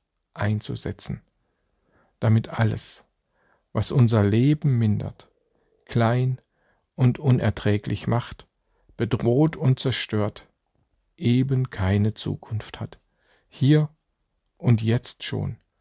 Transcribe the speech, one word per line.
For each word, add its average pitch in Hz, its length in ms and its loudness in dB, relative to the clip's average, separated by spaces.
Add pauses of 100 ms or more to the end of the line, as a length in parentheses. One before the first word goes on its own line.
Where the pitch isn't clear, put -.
(340)
einzusetzen, 107 880 -6 (960)
damit 110 300 2
alles, - 560 -4 (680)
was 110 200 -4
unser 117 320 4
Leben 127 540 2
mindert, 104 520 -2 (540)
klein 123 560 0 (560)
und 123 220 2
unerträglich 107 880 0
macht, - 400 -4 (500)
bedroht 120 600 0
und 131 220 2
zerstört, - 720 -4 (680)
eben 131 540 0
keine 101 440 0
Zukunft - 680 -8
hat, - 200 -12 (480)
hier 151 420 2 (680)
und 117 240 2
jetzt 113 400 -2
schon 104 340 -6 (240)